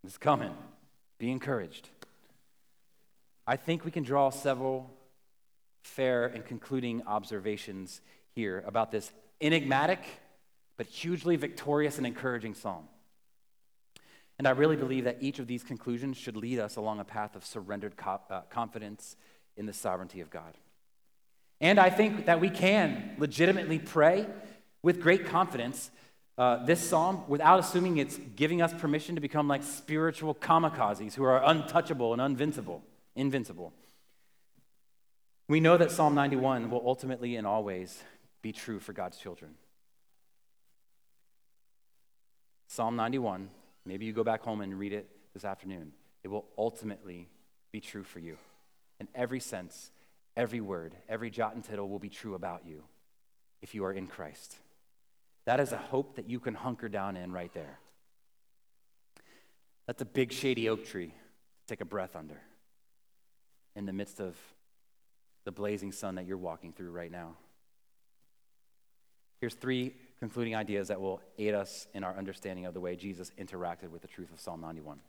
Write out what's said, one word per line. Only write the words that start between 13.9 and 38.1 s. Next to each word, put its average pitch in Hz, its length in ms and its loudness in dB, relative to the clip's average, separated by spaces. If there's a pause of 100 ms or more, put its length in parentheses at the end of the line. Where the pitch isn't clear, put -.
And 139 100 4
I - 20 8
really 147 240 6
believe 131 300 0
that 123 180 0
each 143 160 -2
of 127 80 -8
these 120 160 -4
conclusions 123 540 -4
should 110 200 -10
lead 120 220 -2
us 104 160 -2
along 107 240 -2
a 98 60 -8
path 107 320 -6
of 95 80 -14
surrendered 101 520 -8
co-, 95 320 -4
uh, 92 120 -6 (100)
confidence 110 680 -8 (400)
in 104 100 -8
the 104 60 -8
sovereignty 92 480 -4
of 78 100 -12
God. 82 280 -14 (1040)
And 190 160 10
I 185 80 12
think 214 380 4
that 165 140 6
we 190 100 4
can 180 680 2
legitimately 160 600 4
pray 170 480 6 (560)
with 175 180 4
great 185 240 6
confidence, 139 680 0 (460)
uh, 123 300 6
this 165 200 6
psalm 175 400 2
without 156 320 10
assuming 180 380 2
it's 139 220 0 (180)
giving 156 240 2
us 170 140 4
permission 156 400 -2
to 160 80 -2
become, 147 260 2
like, 139 140 2
spiritual 156 720 -2
kamikazes 117 800 4
who 135 100 2
are 131 180 8
untouchable 147 720 4
and 120 80 0
invincible, 131 600 -2 (340)
invincible. 117 560 -2 (1800)
We 151 120 6
know 170 180 10
that 160 120 6
Psalm 151 240 6
ninety-one 131 560 2
will 120 140 0
ultimately 123 520 -2
and 107 100 -4
always 98 520 -2 (440)